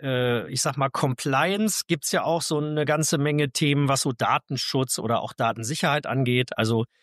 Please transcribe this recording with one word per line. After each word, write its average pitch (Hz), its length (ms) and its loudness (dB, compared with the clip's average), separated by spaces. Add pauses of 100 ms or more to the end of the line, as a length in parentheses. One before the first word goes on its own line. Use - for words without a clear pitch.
äh, 123 500 0
ich 131 100 -2
sag 139 140 -2
mal, 135 140 0
Compliance 151 960 0
gibt's 165 240 -2
ja 170 120 2
auch 160 180 0
so 156 180 0
eine 151 240 -2
ganze 151 340 2
Menge 147 340 2
Themen, 143 360 2
was 135 140 2
so 139 100 0
Datenschutz 127 880 -2
oder 110 220 0
auch - 100 -8
Datensicherheit 123 720 -2
angeht. 123 520 0
Also 113 260 2 (200)